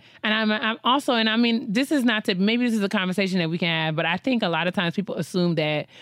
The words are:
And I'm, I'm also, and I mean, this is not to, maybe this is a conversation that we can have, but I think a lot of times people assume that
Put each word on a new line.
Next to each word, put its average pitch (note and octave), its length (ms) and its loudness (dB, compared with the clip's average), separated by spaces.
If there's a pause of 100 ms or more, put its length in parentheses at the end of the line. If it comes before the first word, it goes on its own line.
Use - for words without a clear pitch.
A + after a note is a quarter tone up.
(220)
And G#3+ 100 0
I'm, G#3+ 200 0
I'm A3 320 -2
also, C#4 300 2
and A3 140 2
I A3 80 0
mean, A#3 360 0
this B3+ 180 0
is C#4 140 2
not A3 220 0
to, G3 100 0
maybe A3+ 280 2
this A3+ 100 2
is G#3 100 0
a G3 40 0
conversation F#3 520 0
that D#3+ 100 0
we E3+ 80 -2
can F3 100 0
have, D#3+ 280 0
but D#3+ 100 0
I F3 120 0
think A#3+ 260 0
a F3+ 40 2
lot E3 200 0
of F3+ 60 -4
times E3+ 200 -2
people - 220 -6
assume F3 400 0
that D3+ 300 0 (160)